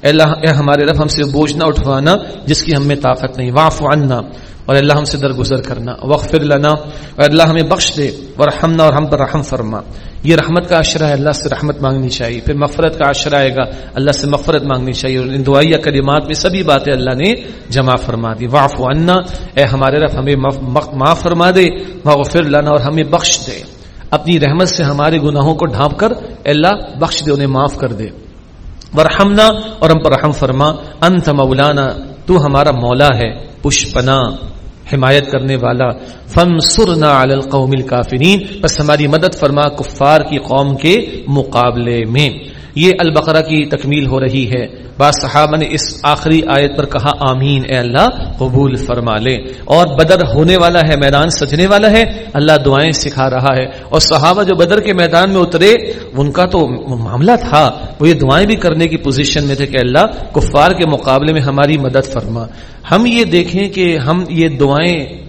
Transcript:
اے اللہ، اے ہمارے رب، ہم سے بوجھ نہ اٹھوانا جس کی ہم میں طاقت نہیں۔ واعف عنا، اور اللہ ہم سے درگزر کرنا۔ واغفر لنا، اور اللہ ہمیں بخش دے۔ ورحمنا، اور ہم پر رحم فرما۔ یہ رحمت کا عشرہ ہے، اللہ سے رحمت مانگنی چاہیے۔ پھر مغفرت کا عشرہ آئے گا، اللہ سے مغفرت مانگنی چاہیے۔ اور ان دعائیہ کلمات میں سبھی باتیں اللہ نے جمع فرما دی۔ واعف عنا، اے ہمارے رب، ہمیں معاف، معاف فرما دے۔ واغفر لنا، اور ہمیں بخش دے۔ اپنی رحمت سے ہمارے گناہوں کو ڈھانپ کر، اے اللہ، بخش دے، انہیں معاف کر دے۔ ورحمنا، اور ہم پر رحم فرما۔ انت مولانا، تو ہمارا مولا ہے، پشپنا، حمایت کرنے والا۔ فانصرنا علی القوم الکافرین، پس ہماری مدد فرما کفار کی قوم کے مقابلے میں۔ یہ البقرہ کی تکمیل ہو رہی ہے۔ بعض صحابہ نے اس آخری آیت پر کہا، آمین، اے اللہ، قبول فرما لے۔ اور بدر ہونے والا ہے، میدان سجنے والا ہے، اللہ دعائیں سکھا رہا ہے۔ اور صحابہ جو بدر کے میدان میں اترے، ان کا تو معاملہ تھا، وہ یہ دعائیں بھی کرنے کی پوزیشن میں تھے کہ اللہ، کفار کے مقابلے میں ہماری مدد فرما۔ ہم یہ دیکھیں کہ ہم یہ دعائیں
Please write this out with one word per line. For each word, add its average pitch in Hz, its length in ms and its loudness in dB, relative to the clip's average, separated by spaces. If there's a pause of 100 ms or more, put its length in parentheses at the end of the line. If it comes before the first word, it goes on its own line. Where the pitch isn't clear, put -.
اے 139 80 4
اللہ، 156 140 4
اے 151 240 0
ہمارے 143 380 2
رب، 151 160 0
ہم 147 60 0
سے 147 160 -2
بوجھ 143 300 0
نہ 156 100 -2
اٹھوانا 143 520 2 (300)
جس 143 160 0
کی 160 140 -2
ہم 139 120 0
میں 143 80 0
طاقت 127 420 -4
نہیں۔ 123 140 -4
واعف 151 320 2
عنا، 143 320 0 (500)
اور 135 100 2
اللہ 143 180 4
ہم 147 100 0
سے 143 140 -6
درگزر 127 440 -2
کرنا۔ 117 300 -10 (100)
واغفر 147 420 -2
لنا، 147 240 0
اور - 600 -2
اللہ 160 140 4
ہمیں 160 200 2
بخش 170 340 -2
دے۔ 139 140 -2 (260)
ورحمنا، 160 460 2
اور 151 100 4
ہم 151 120 0
پر 143 140 -2
رحم 139 220 -2
فرما۔ 117 360 -6 (460)
یہ 160 120 4
رحمت 170 340 0
کا 170 100 2
عشرہ 156 240 -2
ہے، 147 100 0
اللہ 143 180 0
سے 143 180 -6
رحمت 147 320 -4
مانگنی 135 280 -2
چاہیے۔ 120 300 -6
پھر 147 140 -4
مغفرت 147 440 -2
کا 139 120 2
عشرہ 143 260 -2
آئے 135 140 2
گا، 127 140 -2 (300)
اللہ 139 180 0
سے 147 160 -4
مغفرت 147 360 0
مانگنی 131 300 -4
چاہیے۔ 131 240 -4
اور 127 100 -4
ان 135 180 -2
دعائیہ 147 320 4
کلمات 139 480 0
میں 156 80 -6
سبھی 185 300 -2
باتیں 143 300 0
اللہ 127 220 -2
نے 180 180 0 (360)
جمع 131 260 2
فرما 113 440 -4
دی۔ 120 80 -6
واعف 135 340 2
عنا، 160 340 2 (400)
اے 139 80 4
ہمارے 135 340 0
رب، 151 220 0
ہمیں 139 160 0
معاف، 135 580 -4
معاف 143 280 0
فرما 170 300 2
دے۔ 190 140 4 (400)
واغفر 147 380 2
لنا، 147 260 2
اور 147 100 2
ہمیں 151 240 -2
بخش 156 440 0
دے۔ - 320 -14 (320)
اپنی 160 280 0
رحمت 151 280 2
سے 175 160 -2
ہمارے 147 340 0
گناہوں 147 380 0
کو 156 100 -2
ڈھانپ 139 320 -2
کر، 220 140 2
اے - 380 -8
اللہ، 151 500 0
بخش 156 260 -4
دے، 151 60 0
انہیں 143 160 0
معاف 135 300 -2
کر 135 100 -4
دے۔ 110 200 -8 (880)
ورحمنا، 202 500 4 (320)
اور 160 100 2
ہم 175 100 4
پر 143 120 2
رحم 147 200 2
فرما۔ 135 380 0 (320)
انت 175 280 2
مولانا، 139 580 2 (380)
تو 175 200 4
ہمارا 143 260 2
مولا 123 360 2
ہے، 113 380 -2 (160)
پشپنا، 135 580 0 (720)
حمایت 139 380 2
کرنے 135 240 -2
والا۔ 123 320 0 (400)
فانصرنا 165 960 2
علی 135 100 2
القوم 135 380 0
الکافرین، 131 880 0
پس - 180 -2
ہماری 147 280 2
مدد - 280 2
فرما 143 260 0
کفار 147 600 2
کی 143 160 -4
قوم 139 380 0
کے 185 300 2 (220)
مقابلے 120 840 0
میں۔ 135 200 2 (460)
یہ 170 240 4
البقرہ 156 420 2
کی 156 240 0
تکمیل 143 420 -2
ہو 131 120 -2
رہی 127 300 -2
ہے۔ 123 480 -6
بعض 143 240 4
صحابہ 147 360 2
نے 156 140 0
اس - 320 -6
آخری 156 440 2
آیت 139 300 0
پر 143 80 -2
کہا، 143 340 -2
آمین، 135 500 0
اے 131 80 -2
اللہ، 123 300 2 (300)
قبول 131 380 0
فرما 117 420 -2
لے۔ 123 180 0 (300)
اور 165 220 4
بدر 165 460 2
ہونے 165 280 4
والا 170 180 4
ہے، 156 160 2
میدان 143 340 2
سجنے 151 380 0
والا 208 240 4
ہے، 226 120 6 (300)
اللہ 151 180 2 (140)
دعائیں 143 260 2
سکھا 135 380 -2
رہا 131 260 0
ہے۔ 127 100 -2 (240)
اور - 100 2
صحابہ 165 440 2
جو 185 120 2
بدر 175 240 4
کے 208 140 0
میدان 175 360 2
میں 190 120 2
اترے، 175 340 4 (380)
ان 139 180 0
کا 180 140 2
تو 170 220 0 (300)
معاملہ 120 340 0 (180)
تھا، 147 200 4 (300)
وہ 151 100 4
یہ 175 40 4
دعائیں 143 340 2
بھی 220 80 2
کرنے 165 320 0
کی 156 100 -2
پوزیشن 143 460 -2
میں 139 120 -2
تھے 143 100 -2
کہ 131 120 -4
اللہ، 127 280 2 (280)
کفار 147 380 4
کے 175 140 0
مقابلے 143 480 0
میں 156 80 0
ہماری 143 360 2
مدد 135 360 0
فرما۔ 113 320 -6 (460)
ہم 208 140 4
یہ 233 180 2
دیکھیں 175 460 0
کہ 180 280 0
ہم 156 320 0
یہ 165 180 2
دعائیں 143 580 0 (240)